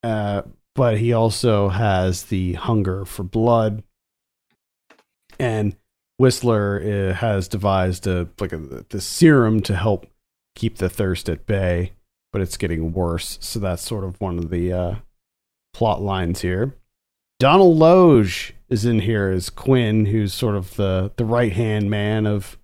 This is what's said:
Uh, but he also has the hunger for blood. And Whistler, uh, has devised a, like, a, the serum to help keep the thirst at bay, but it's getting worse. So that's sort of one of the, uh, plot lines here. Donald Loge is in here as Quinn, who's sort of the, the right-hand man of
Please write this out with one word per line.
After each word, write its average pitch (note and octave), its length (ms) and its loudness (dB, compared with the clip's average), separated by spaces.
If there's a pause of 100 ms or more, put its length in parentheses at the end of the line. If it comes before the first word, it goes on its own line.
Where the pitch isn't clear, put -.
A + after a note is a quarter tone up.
Uh, G#2 400 -4 (320)
but A#2+ 240 2
he A#2 160 0
also A2 560 2
has F#2 540 0
the F#2 300 -4
hunger F#2+ 520 -2
for - 160 -12
blood. A2 600 0 (1600)
And A2 380 -2 (420)
Whistler, G#2 920 0
uh, F#2 40 -2
has G2+ 340 -2
devised F#2+ 580 -2
a, F2+ 220 -2 (100)
like, F#2 140 -6
a, E2 60 -8 (320)
the G#2 100 -8
serum A#2 600 4
to G2+ 120 -2
help F#2+ 320 -2 (480)
keep - 240 -6
the F#2 120 0
thirst F#2+ 380 -4
at D#2+ 180 -6
bay, F2+ 460 -2 (400)
but G2+ 100 -4
it's F#2 140 -6
getting E2 360 -4
worse. E2+ 480 -4
So - 180 -10
that's F#2 240 -4
sort G2+ 220 -8
of F2+ 160 -10
one F2+ 180 -4
of E2 120 -6
the, F2+ 220 -2
uh, F2+ 220 -4 (800)
plot A2 280 -2
lines F#2+ 400 -4
here. F#2+ 340 -4 (640)
Donald E3+ 380 6
Loge D#3+ 800 6 (140)
is A2 160 -2
in A#2 160 2
here G2+ 300 0
as F#2 200 -2
Quinn, A2 560 2
who's G#2 280 -2
sort A2 220 -2
of F#2 200 -8
the, F#2+ 400 0
the A#2+ 80 -2
right-hand A2 680 0
man G#2+ 360 -2
of G#2 380 -4